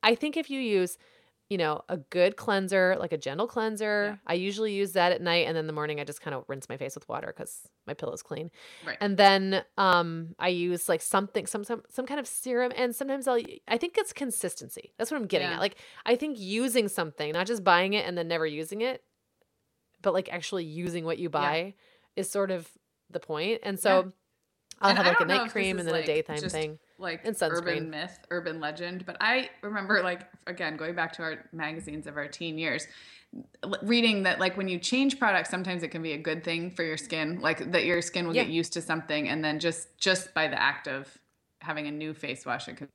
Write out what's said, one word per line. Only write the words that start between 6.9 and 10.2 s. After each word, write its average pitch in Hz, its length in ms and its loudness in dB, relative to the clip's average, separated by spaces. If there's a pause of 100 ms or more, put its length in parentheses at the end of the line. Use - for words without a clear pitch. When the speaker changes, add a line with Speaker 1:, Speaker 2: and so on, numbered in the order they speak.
Speaker 1:
with - 140 -14
water - 240 -6
'cause - 360 -12 (160)
my - 100 -6
pillow's - 280 -6
clean. 151 300 -8 (320)
Speaker 2:
Right. - 160 -8
Speaker 1:
And 202 160 2
then, 190 480 6 (120)
um, 170 600 2